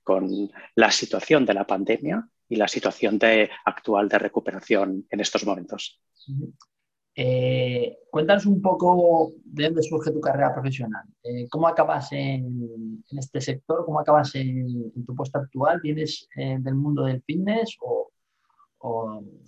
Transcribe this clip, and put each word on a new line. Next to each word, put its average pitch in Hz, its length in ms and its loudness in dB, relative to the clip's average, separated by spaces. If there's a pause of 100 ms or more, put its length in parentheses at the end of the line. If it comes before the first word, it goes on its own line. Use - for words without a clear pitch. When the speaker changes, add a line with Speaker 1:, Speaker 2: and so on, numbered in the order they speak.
Speaker 1:
con 95 260 0 (460)
la 110 160 6
situación 127 560 2
de 110 80 2
la 98 140 0
pandemia 120 600 -2 (220)
y 117 60 -4
la 107 120 4
situación 107 520 -2
de, 110 320 4 (140)
actual 101 440 0
de 107 80 4
recuperación 98 920 0
en 101 80 -4
estos 104 260 -2
momentos. - 560 -6 (260)
Speaker 2:
Ujú. 139 280 -8 (640)
Eh, 127 800 0 (140)
cuéntanos 196 340 2
un 196 160 4
poco 175 720 4 (100)
de 143 200 -4
dónde 160 180 2
surge 156 300 -2
tu 151 100 -2
carrera 135 320 2
profesional. 127 500 -6 (200)
Eh, 120 260 -8
¿cómo 160 180 2
acabas 151 440 2
en, 123 1000 -6
en 139 80 -10
este 135 240 -6
sector? 160 460 -4
¿Cómo 151 120 0
acabas 151 360 4
en, 127 600 -4
en 120 80 -8
tu 123 120 -10
puesto 135 240 -4
actual? 139 420 0
¿Vienes, 151 540 -6
eh, 135 240 -4
del 131 160 -2
mundo 143 300 0
del 127 180 -2
fitness 208 580 -2
o, 120 300 -4 (640)
o 113 460 -6 (240)